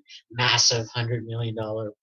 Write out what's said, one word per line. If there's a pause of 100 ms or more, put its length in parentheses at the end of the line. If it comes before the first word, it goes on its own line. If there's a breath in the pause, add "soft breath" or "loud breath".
(320 loud breath)
massive
hundred
million
dollar (120)